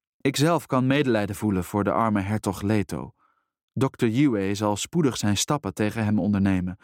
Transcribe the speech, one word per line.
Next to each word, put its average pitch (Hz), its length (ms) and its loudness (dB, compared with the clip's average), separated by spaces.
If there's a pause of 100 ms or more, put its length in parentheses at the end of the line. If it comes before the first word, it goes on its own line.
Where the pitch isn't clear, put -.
(180)
Ik 135 180 -2
zelf 151 300 0
kan 131 220 0
medelijden 117 480 2
voelen 98 280 0
voor 101 200 -2
de 95 80 0
arme 104 300 2
hertog 101 400 -4
Leto. 98 520 -2 (600)
Dokter 127 340 0
Yue 110 480 2
zal 104 200 0
spoedig 143 420 -2
zijn 104 200 0
stappen 120 360 -2
tegen 107 300 -2
hem 104 160 0
ondernemen, 95 640 0